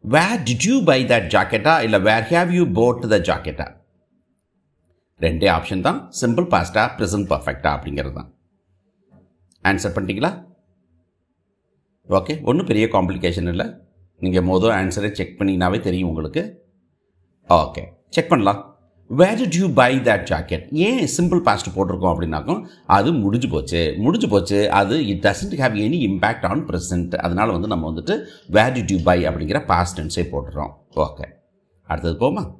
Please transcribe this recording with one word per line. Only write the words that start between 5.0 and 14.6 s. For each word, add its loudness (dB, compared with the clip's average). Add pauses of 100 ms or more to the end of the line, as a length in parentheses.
ரெண்டே 0
ஆப்ஷன் -2
தான், -4
சிம்பிள் 0
பாஸ்டா, 0 (120)
பிரசன்ட் -2
பர்ஃபெக்டா -2
அப்படிங்கிறது -6
தான். -14 (1400)
ஆன்சர் 0
பண்ணிட்டீங்களா? -2 (1800)
ஓகே, 0 (100)
ஒண்ணும் 0
பெரிய 2
காம்ப்ளிகேஷன் 0
இல்ல. -2 (580)
நீங்க 2
மொத 4